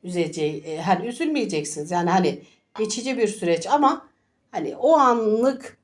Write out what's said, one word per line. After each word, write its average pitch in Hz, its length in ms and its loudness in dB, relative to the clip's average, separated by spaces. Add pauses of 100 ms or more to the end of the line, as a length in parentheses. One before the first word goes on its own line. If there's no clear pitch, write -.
üzeceği, 156 600 -4
e, 160 180 -8
hani 180 260 0
üzülmeyeceksiniz. 196 840 -4
Yani 175 180 0
hani 180 320 2 (380)
geçici 233 380 -4
bir 226 100 2
süreç 175 400 -2
ama 277 400 2 (440)
hani 156 240 -6
o 285 180 4
anlık 240 920 2